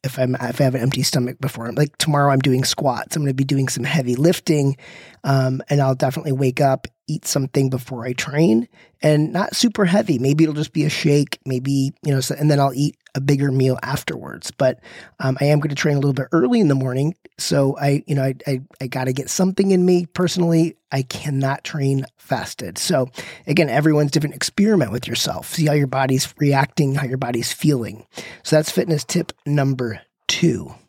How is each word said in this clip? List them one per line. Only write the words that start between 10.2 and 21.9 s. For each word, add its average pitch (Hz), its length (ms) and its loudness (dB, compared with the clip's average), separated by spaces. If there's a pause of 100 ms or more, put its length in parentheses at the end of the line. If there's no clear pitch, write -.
it'll 156 100 2
just 151 200 -6
be 151 120 0
a 151 40 2
shake, 147 540 0
maybe, 135 480 -2 (120)
you 147 100 0
know, 135 60 2
so, - 180 -4
and 151 140 2
then 143 80 4
I'll 139 160 2
eat 147 220 -2 (180)
a 131 60 -4
bigger 139 300 2
meal 131 300 2
afterwards. - 720 -8
But, 127 280 0 (400)
um, 131 220 -2
I 143 40 2
am 147 140 4
gonna 147 140 -2
train 143 220 0
a 143 40 2
little 139 140 2
bit 131 180 -4
early 233 280 4
in 180 80 4
the 139 80 4
morning. 135 400 -2 (220)
So 139 400 0
I, 143 300 0
you 151 80 -2
know, 135 80 0
I, 135 120 -2 (120)
I, 131 140 -4 (180)
I 135 80 -8
gotta 131 240 -4
get 135 180 -6
something 190 420 0
in 180 140 4
me 180 200 4
personally. 170 720 0 (140)
I 135 100 -2
cannot 135 640 -4
train 135 400 -2 (120)